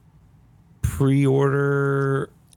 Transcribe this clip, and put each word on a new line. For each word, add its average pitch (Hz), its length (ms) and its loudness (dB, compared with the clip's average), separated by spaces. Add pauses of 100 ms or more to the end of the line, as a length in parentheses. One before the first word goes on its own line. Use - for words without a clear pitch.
(800)
pre-order 139 1500 0 (260)